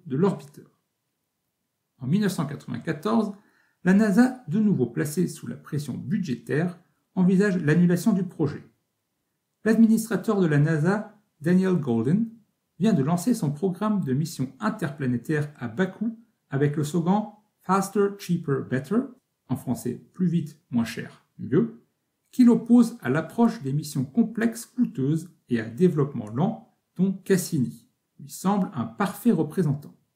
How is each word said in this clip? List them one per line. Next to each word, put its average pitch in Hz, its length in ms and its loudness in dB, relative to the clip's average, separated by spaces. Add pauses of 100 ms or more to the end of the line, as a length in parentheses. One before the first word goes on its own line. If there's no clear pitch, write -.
de 131 100 -4
l'orbiteur. - 540 -4 (1300)
En 123 80 -10
mille 175 140 2
neuf 208 120 0
cent 151 140 -4
quatre-vingt-quatorze, 196 840 -4 (500)
la 185 120 4
nasa, 220 520 2
de 175 140 -2
nouveau 165 260 2
placée - 400 -2
sous - 200 -12
la 117 100 -10
pression - 380 -8
budgétaire, 151 840 -4 (360)
envisage 190 440 2
l'annulation 175 540 2
du 190 100 0
projet. 147 400 -4 (1000)
L'administrateur 214 760 2
de 180 60 4
la 147 120 2
nasa, 165 600 0 (200)
Daniel 185 340 2
Goldin, 143 520 0 (520)
vient 208 140 2
de 147 100 4
lancer 175 320 0
son 156 160 -2
programme 196 540 -2
de 131 80 -2
mission 139 480 -4
interplanétaire 147 960 -4
à 123 120 -8
Bakou 190 480 -4 (320)
avec 143 280 0
le 156 80 -2
slogan 180 480 0 (280)
Faster, 196 580 0
Cheaper, 151 500 -2
Better, 143 320 -2 (480)
en 127 80 -2
français - 460 -6 (100)
plus 185 160 0
vite, 160 300 -2 (120)
moins 117 140 0
cher, - 420 -10 (120)
mieux, 135 440 -2 (480)
qui 254 140 4
l'oppose 233 580 6
à 120 80 -2
l'approche 160 520 0
des 135 100 -4
missions 147 320 -4
complexes, - 600 -2
coûteuses 160 640 -2 (200)
et 117 120 0
à 107 80 -8
développement 135 600 0
lent 151 420 -2 (240)
dont 190 160 2
Cassini 170 760 -2 (320)
lui 139 120 -18
semble 190 440 -2
un - 100 -4
parfait - 480 -2
représentant. 147 600 -2 (220)